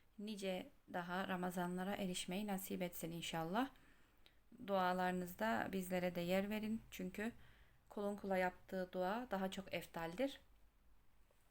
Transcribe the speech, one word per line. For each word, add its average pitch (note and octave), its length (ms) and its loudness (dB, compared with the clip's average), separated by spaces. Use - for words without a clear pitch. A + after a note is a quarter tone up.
Nice G3 520 -2
daha F3+ 340 0
Ramazanlara F#3 680 0
erişmeyi F#3+ 520 -2
nasip G3 340 0
etsin F3 300 -2
inşallah. E3+ 580 0
Dualarınızda F#3 1040 2
bizlere F3+ 440 2
de F3 60 0
yer F#3+ 280 4
verin. G#3+ 320 0
Çünkü F#3+ 400 -4
kulun G3+ 260 -2
kula G3 220 0
yaptığı F#3 540 0
dua G3+ 400 0
daha F#3+ 200 2
çok F#3+ 220 -6
eftaldir. F3 680 -2